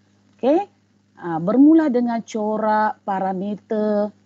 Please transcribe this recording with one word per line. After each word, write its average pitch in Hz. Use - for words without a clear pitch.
Okey. 294
Uh, 165
bermula 285
dengan 233
corak, 214
parameter, 208